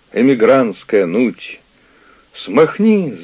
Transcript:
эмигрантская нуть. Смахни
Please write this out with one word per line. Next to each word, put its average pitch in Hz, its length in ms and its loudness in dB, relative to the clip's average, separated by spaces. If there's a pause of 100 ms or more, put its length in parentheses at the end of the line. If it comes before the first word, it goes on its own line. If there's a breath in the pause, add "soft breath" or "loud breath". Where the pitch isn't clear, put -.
(120)
эмигрантская 117 960 0
нуть. 104 540 -4 (840 soft breath)
Смахни 160 800 0